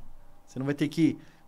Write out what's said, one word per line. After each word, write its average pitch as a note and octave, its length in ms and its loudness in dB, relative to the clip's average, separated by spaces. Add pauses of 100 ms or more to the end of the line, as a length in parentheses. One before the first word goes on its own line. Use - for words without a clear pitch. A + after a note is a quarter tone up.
(460)
Você - 120 -12
não C3 60 -4
vai C#3+ 100 0
ter D3 140 0
que D3+ 300 4 (280)